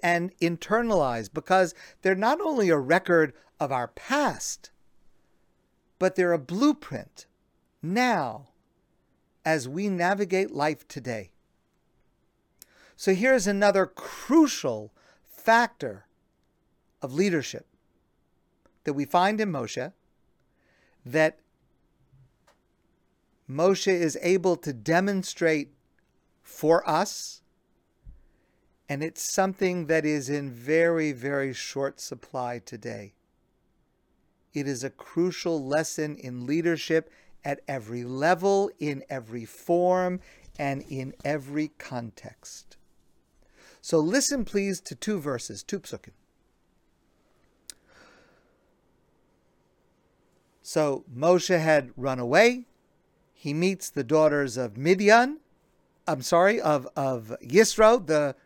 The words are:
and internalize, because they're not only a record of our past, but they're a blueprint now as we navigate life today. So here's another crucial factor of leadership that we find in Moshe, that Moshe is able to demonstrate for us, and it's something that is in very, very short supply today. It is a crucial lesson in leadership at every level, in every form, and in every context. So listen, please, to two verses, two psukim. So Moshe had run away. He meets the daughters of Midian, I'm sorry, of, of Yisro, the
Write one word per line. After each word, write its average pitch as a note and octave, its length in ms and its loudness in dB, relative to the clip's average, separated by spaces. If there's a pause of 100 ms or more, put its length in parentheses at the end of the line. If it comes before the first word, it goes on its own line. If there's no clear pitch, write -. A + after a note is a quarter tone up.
and F3 360 0
internalize, E3+ 920 0
because F#3 400 2 (280)
they're F#3+ 140 2
not B3 260 0
only C4+ 280 2
a E3 80 6
record D#3 560 2 (280)
of C#3 100 -2
our B2 160 -2
past, - 840 -4 (1300)
but F#3 180 0
they're F3 180 2
a E3+ 40 2
blueprint F3 880 -2 (560)
now E3 680 -2 (960)
as D3+ 240 0
we F3+ 180 -4
navigate F#3+ 640 0
life D3 360 -2
today. A2+ 440 -10 (1700)
So - 160 0
here's A3 340 4
another G3 380 4
crucial D3+ 1080 0 (320)
factor A3+ 840 0 (960)
of C3 120 -10
leadership E3 540 0 (1160)
that D3+ 100 -4
we C#3 120 -2
find F#3+ 340 2
in G#3+ 100 -2
Moshe, C3 440 -6 (1120)
that D#3 340 0 (2000)
Moshe F3 380 2
is F3 340 0
able F3+ 360 2
to D3+ 160 -8
demonstrate E3 1000 0 (720)
for - 460 2
us, - 520 -2 (1500)
and C#3+ 140 -6
it's E3 180 -8
something F#3 680 -2
that D#3 180 0
is D3 240 -2
in C#3+ 200 -4
very, D#3 640 2
very C3+ 420 -4
short - 460 -6
supply B2 600 -10
today. A2 540 -14 (1400)
It C#3+ 120 -6
is C3 180 -6
a C3+ 60 -6
crucial E3 760 -4
lesson D3+ 520 -4
in B2 280 -12
leadership D#3+ 680 0 (320)
at C#3+ 240 -6
every A#2+ 360 -8
level, F3 760 2
in C#3+ 300 -4
every A#2+ 360 -10
form, F3+ 760 0 (360)
and C#3 320 -4
in C3 240 -8 (100)
every D3 540 -4
context. - 1000 -14 (1040)
So - 180 2
listen, B3 460 0
please, G3 360 -2
to - 140 -14
two G#3 240 -4
verses, B2+ 440 -8
two - 160 -8
psukim. - 320 -16 (4000)
So D3 420 -2 (100)
Moshe E3+ 460 2
had D3+ 360 2
run C3 240 -4
away. A3 480 4 (640)
He C#3+ 200 -8
meets F3+ 360 -2
the C#3+ 140 -4
daughters D3 540 2
of A#2 200 -6
Midian, G#3 640 4 (680)
I'm D3+ 140 -2
sorry, F#3 380 4
of, C#3+ 360 0
of B2 460 -4
Yisro, G#3+ 640 4
the D3 300 0 (100)